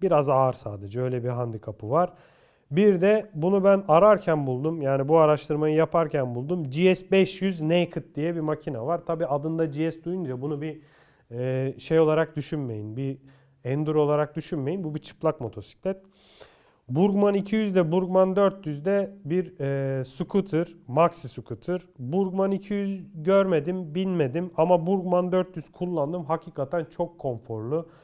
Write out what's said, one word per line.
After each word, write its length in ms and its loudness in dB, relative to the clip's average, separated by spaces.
Biraz 260 2
ağır 240 4
sadece, 500 -8
öyle 220 -4
bir 40 -2
handikapı 600 -6
var. 220 0
Bir 300 4
de 340 2
bunu 300 2
ben 240 6
ararken 580 6
buldum, 360 -4
yani 260 0
bu 100 6
araştırmayı 560 4
yaparken 600 0
buldum. 360 -4
G 240 4
S 160 -8
beş 320 2
yüz 180 -2
Naked 540 0
diye 200 -4
bir 60 -4
makine 400 -4
var. 260 -4
Tabii 200 -4
adında 380 0
G 260 -2
S 140 -12
duyunca 380 -6
bunu 200 -6
bir, 180 -10
e, 480 -4
şey 220 2
olarak 360 2
düşünmeyin, 600 -6
bir 220 -6
enduro 360 0
olarak 360 0
düşünmeyin. 480 -6
Bu 100 -6
bir 60 -8
çıplak 400 -4
motosiklet. 560 -8
Burgman 460 2
iki 220 0
yüz 180 0
de 180 2
Burgman 440 2
dört 300 2
yüz 180 -8
de 300 0
bir, 360 -4
e, 440 -4
scooter, 640 -2
maxi 420 0
scooter. 520 -8
Burgman 520 -2
iki 240 -4
yüz 280 -4
görmedim, 800 0
binmedim 640 -2
ama 300 4
Burgman 460 0
dört 240 0
yüz 160 -12
kullandım. 520 -4
Hakikaten 600 -4
çok 340 -8
konforlu. 720 -6